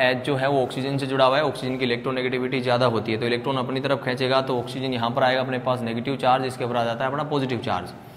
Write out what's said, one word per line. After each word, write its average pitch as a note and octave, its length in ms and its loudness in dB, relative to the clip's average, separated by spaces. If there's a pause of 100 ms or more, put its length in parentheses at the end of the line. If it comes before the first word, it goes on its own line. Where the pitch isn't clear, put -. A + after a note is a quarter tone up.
एच B2+ 160 4
जो C#3 180 0
है C3+ 140 0
वो C#3 120 2
oxygen C3 360 -2
से C3+ 100 -2
जुड़ा C3 180 4
हुआ C3 120 6
है, D#3 60 4
oxygen C3 340 -2
की C3 80 0
electronegativity B2+ 760 -2
ज़्यादा B2 240 4
होती A2 260 2
है, A2 60 0
तो A#2+ 80 -2
electron A#2+ 320 0
अपनी C3 220 -2
तरफ C3+ 260 0
खींचेगा C3 360 2
तो C3 180 -2
oxygen B2+ 340 -4
यहाँ A#2 180 0
पर B2+ 120 2
आएगा C3 180 4
अपने B2+ 180 -2
पास B2+ 220 -2
negative A#2+ 340 -2
charge, C3 300 2
इसके B2+ 200 -4
ऊपर A#2+ 100 -2
आ A#2+ 80 2
जाता A#2 220 -2
है C3 60 -2
अपना D3 140 -2
positive C3 340 0
charge। F2+ 300 -2 (280)